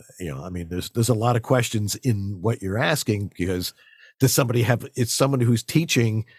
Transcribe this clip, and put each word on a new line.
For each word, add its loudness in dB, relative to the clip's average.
you -8
know, -10
I -12
mean, -8
there's, -6
there's 0
a 2
lot 2
of -2
questions 0
in -2
what -2
you're -4
asking, 0
because -2
does 4
somebody 2
have, 0
is 0
someone 2
who's 4
teaching 0